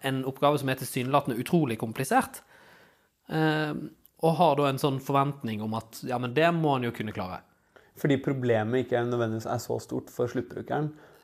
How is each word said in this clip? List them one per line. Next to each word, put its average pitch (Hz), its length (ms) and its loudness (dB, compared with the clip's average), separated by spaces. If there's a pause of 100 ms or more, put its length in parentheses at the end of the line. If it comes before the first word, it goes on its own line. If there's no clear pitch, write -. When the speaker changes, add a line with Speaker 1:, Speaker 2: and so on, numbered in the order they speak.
Speaker 1:
en 131 160 0
oppgave 143 360 2
som 131 120 -2
er 135 80 -2
tilsynelatende 135 600 0
utrolig 139 400 2
komplisert, 135 600 -2 (880)
eh, 156 440 0 (500)
og 165 140 4
har 160 180 6
da 143 140 4
en 135 100 -2
sånn 135 240 0
forventning 139 600 0
om 110 120 -2
at, - 280 -8
ja, 123 160 -4
men 123 140 -4
det 156 200 4
må 156 240 2
han 123 100 -2
jo 110 80 -2
kunne 107 160 -6
klare. 90 300 -8 (580)
Speaker 2:
Fordi 139 240 4
problemet 123 600 2
ikke 120 140 0
er 120 100 0
nødvendigvis 110 420 -2
er 120 80 -2
så 117 220 -4
stort - 300 -8
for 123 200 -2
sluttbrukeren, 131 600 -4 (300)